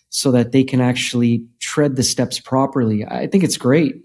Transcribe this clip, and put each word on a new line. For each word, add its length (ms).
so 220
that 200
they 120
can 160
actually 680
tread 360
the 80
steps 360
properly. 640
I 240
think 160
it's 140
great. 480